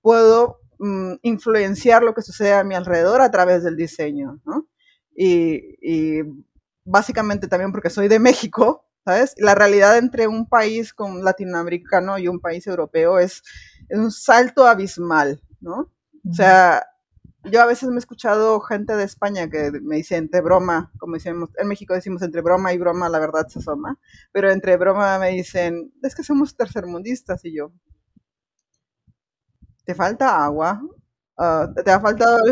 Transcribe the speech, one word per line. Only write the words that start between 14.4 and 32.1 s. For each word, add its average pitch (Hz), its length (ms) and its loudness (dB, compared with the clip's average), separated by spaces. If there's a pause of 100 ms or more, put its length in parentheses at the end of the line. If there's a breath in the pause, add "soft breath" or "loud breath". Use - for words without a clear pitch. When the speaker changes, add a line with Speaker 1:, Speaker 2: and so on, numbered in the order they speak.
Speaker 1:
abismal, 170 760 0 (200)
¿no? 175 200 -14
O 349 100 -12 (340)
Speaker 2:
Ujú. 175 100 -8
Speaker 1:
sea, 185 500 4 (600)
yo 220 180 2
a 233 40 6
veces 247 220 -2
me 247 80 -4
he - 20 -4
escuchado 220 640 -2
gente 214 360 -6
de 202 80 -2
España 196 440 -6
que 151 220 -4 (120)
me 151 140 -6
dice 160 200 -6
entre 165 260 -2
broma, 175 560 0
como 170 160 -12
decimos, 170 340 -10 (100)
en 202 100 -6
México 202 260 -8
decimos 185 280 -8
entre 165 200 -6
broma 180 320 0
y 180 40 -4
broma, 175 300 -2
la 165 120 -2
verdad 156 280 -4
se - 120 -16
asoma, 160 380 -10 (340 soft breath)
pero 196 180 0
entre 190 260 2
broma 190 420 0
me 185 120 -2
dicen, 175 600 -6 (120)
"Es 269 120 -8
que 320 100 -14
somos 277 320 -2
tercermundistas", 190 880 -8
y 160 100 -12
yo, 151 160 -10 (2000)
"¿Te 180 100 -10
falta 185 500 0
agua? 160 380 -4 (560)
Ah, 160 300 0 (160)
¿te 196 60 2
ha 190 100 6
faltado 226 380 2 (140)